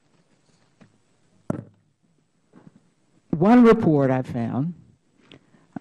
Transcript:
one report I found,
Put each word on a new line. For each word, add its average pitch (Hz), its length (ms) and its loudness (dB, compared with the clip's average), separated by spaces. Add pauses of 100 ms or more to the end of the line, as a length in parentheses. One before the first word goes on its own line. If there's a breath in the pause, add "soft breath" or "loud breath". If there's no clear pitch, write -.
(3250)
one 214 320 2
report 175 480 2
I 131 120 -2
found, 123 520 -8 (1080 soft breath)